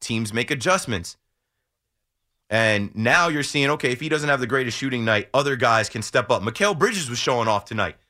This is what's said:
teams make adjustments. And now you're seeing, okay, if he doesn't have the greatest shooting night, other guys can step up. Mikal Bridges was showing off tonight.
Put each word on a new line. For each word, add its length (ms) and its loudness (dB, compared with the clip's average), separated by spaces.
teams 320 -4
make 180 -2
adjustments. 680 -2
And 440 2
now 340 2
you're 160 -2
seeing, 260 0
okay, 220 0
if 80 -6
he 100 -6
doesn't 180 0
have 120 2
the 60 -2
greatest 300 -2
shooting 300 -2
night, 260 2
other 240 2
guys 320 2
can 140 -6
step 280 0
up. 120 2
Mikal 360 0
Bridges 300 0
was 100 -6
showing 300 2
off 160 2
tonight. 320 -4